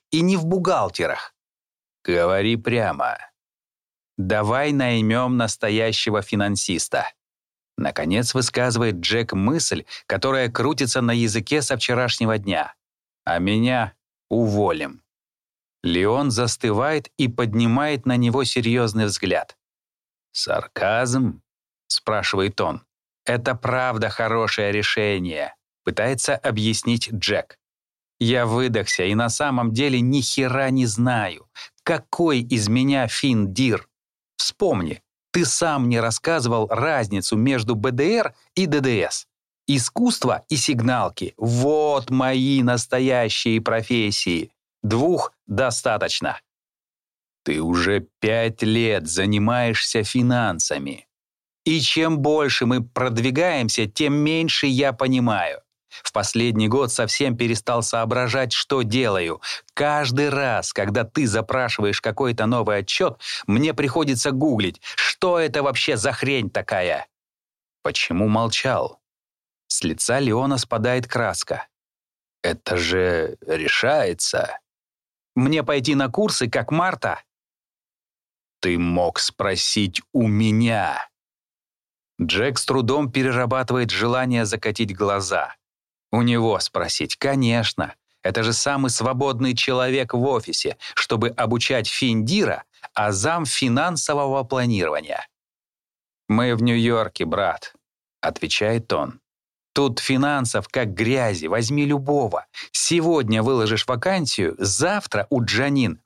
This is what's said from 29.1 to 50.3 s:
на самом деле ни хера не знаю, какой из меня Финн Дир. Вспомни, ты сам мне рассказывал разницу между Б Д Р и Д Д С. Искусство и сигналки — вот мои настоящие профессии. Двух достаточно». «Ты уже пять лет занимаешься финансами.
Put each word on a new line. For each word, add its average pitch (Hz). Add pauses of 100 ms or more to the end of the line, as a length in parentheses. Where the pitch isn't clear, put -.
на 117
самом 123
деле 131
ни 131
хера 131
не 131
знаю, 107 (340)
какой 156
из 113
меня 131
Финн 110
Дир. 113 (480)
Вспомни, 104 (300)
ты 175
сам 143
мне 117
рассказывал 117
разницу 113
между 120
Б 127
Д 156
Р 208 (200)
и 185
Д 147
Д 120
С. - (400)
Искусство 139
и 123
сигналки — 117
вот 135
мои 131
настоящие 123
профессии. 110 (320)
Двух 135 (140)
достаточно». 104 (1040)
«Ты 76
уже 87 (120)
пять 113
лет 110
занимаешься 104
финансами. 101 (580)